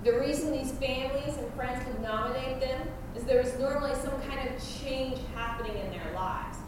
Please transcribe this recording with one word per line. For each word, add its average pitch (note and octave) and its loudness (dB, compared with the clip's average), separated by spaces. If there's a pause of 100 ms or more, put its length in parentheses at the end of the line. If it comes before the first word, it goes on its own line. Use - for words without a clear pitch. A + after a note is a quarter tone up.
The A#3+ 8
reason D4 2
these C4 0
families C4+ 0
and A#3+ -4
friends B3+ -2
would A#3 -4
nominate B3 0
them C4 0 (280)
is A#3 -6
there B3+ 8
was B3+ 2
normally C4+ 2
some C4+ -2
kind C4+ -2
of - -6
change C4 0 (160)
happening A3+ -2
in - -2
their F3+ -4
lives - -2 (120)